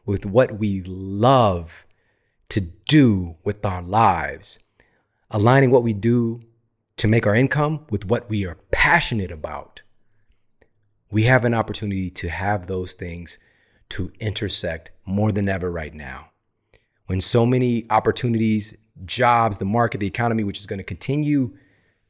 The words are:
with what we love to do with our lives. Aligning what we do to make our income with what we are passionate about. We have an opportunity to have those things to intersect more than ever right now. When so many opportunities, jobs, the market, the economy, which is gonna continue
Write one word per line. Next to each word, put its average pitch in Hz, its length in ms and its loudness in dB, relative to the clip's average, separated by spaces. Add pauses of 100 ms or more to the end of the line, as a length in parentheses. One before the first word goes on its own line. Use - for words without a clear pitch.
with 101 200 -4
what 107 340 0
we 98 240 -2
love 95 1040 0 (600)
to 104 120 -2
do 95 840 2
with 104 220 -4
our 90 160 -4
lives. 87 760 0 (720)
Aligning 123 400 6
what 123 120 6
we 117 100 0
do 117 480 0 (560)
to - 100 0
make 113 180 2
our 104 80 2
income 143 560 0
with 101 160 -4
what 113 240 -2
we 101 160 -2
are 85 140 -12 (120)
passionate 123 600 0
about. 76 500 -14 (1300)
We 107 140 0
have 123 220 4
an 120 80 2
opportunity 101 580 -4
to - 180 -6
have 95 380 -4
those 92 260 -6
things 85 460 -10 (500)
to - 300 -6
intersect 92 720 -4 (140)
more 101 260 0
than 101 180 0
ever 90 220 -4
right 78 220 -8
now. 69 340 -14 (760)
When 92 160 -2
so 117 240 4
many 123 440 2
opportunities, 110 880 0 (280)
jobs, 117 520 2
the 104 80 -4
market, 113 320 0
the 98 100 -4
economy, 113 360 -2
which 98 160 -6
is - 80 -10
gonna 98 160 -10
continue 143 760 -2 (520)